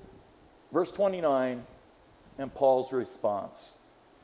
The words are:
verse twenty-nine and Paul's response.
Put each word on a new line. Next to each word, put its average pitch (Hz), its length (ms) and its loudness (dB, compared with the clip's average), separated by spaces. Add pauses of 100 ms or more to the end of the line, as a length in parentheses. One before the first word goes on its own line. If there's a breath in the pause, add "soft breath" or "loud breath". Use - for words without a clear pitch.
(720)
verse 160 200 -2
twenty-nine 139 760 0 (720)
and 131 140 -8
Paul's 131 380 4
response. - 840 -4 (460)